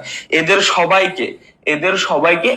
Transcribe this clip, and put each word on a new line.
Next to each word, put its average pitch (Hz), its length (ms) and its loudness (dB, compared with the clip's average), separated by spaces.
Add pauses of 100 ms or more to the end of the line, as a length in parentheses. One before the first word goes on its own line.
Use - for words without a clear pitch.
(300)
এদের 165 300 2
সবাইকে, 180 800 0 (280)
এদের 160 300 0
সবাইকে 170 600 0